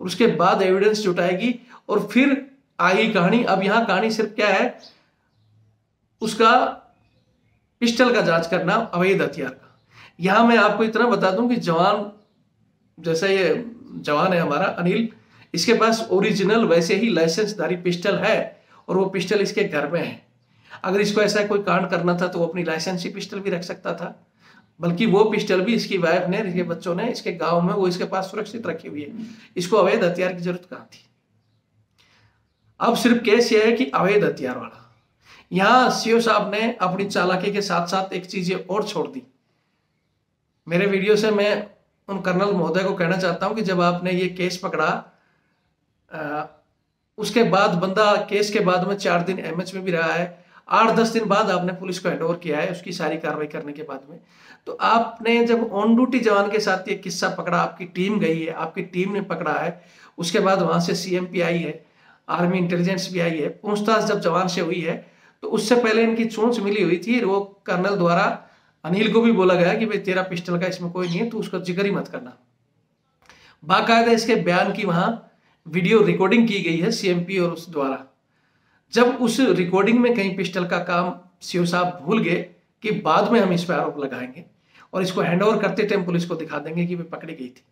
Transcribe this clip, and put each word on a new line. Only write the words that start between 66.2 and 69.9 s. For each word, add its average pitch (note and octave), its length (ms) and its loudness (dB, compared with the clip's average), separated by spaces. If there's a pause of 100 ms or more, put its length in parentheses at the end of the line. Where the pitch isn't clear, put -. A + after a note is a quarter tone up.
चोंच A3+ 340 0
मिली G#3 220 0
हुई E3+ 160 0
थी, A#3+ 240 0
वो G3 180 0 (260)
कर्नल F#3+ 300 0
द्वारा F3 280 2 (600)
अनिल G3+ 280 0
को A3+ 80 6
भी A3+ 120 6
बोला F#3 220 4
गया F3 200 4
कि A3 120 -2
भाई G3+ 140 -2